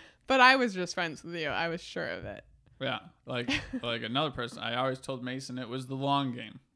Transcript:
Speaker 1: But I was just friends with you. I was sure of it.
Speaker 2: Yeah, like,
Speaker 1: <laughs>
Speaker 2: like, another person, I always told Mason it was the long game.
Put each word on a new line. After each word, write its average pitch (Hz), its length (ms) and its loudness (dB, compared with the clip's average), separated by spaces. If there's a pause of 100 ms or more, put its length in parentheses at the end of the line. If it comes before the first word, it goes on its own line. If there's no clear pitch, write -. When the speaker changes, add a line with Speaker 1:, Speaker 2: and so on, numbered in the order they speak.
(260)
Speaker 1:
But 262 140 6
I 254 160 12
was 247 180 2
just 180 200 -4
friends 170 280 -4
with 170 140 -10
you. 156 120 -2
I 135 200 0
was 170 140 -4
sure - 260 -6
of 90 160 -6
it. 101 200 -10 (360)
Speaker 2:
Yeah, 131 200 -2 (260)
like, 123 240 -2 (160)
Speaker 1:
<laughs> 254 160 -6
Speaker 2:
like, 117 200 -2
another 135 280 0
person, 117 280 -6
I 113 180 -4
always 131 220 0
told 131 240 -6
Mason 127 360 -6
it 123 100 -6
was 127 180 -6
the 131 100 -8
long 139 380 0
game. 113 240 -12 (180)